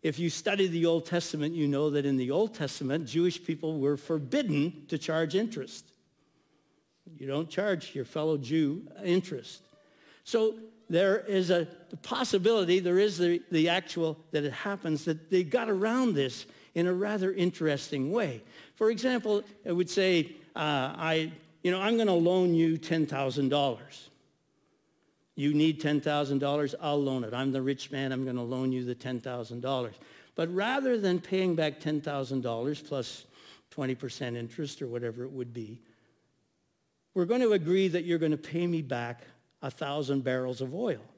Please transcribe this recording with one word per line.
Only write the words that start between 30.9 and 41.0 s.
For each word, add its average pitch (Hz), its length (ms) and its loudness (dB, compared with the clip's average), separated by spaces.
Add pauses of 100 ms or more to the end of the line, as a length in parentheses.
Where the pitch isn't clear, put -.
than 180 220 2
paying 185 340 0
back 156 260 0
ten 151 200 0
thousand 135 420 -4
dollars 123 380 -2
plus - 460 -8 (440)
twenty 131 240 -4
percent 123 420 -8
interest 120 440 -8
or 139 60 -6
whatever 120 380 -6
it 135 80 -10
would 123 200 -8
be, 113 280 -12 (1300)
"We're 180 140 2
gonna 240 240 4
agree 185 380 4
that 170 160 0
you're 170 140 0
gonna 156 180 2
pay 165 300 -4
me 170 140 0
back 120 440 -6 (380)
a 135 80 -6
thousand 143 540 -4
barrels 127 360 -2
of 131 140 -6
oil." 175 280 -4 (160)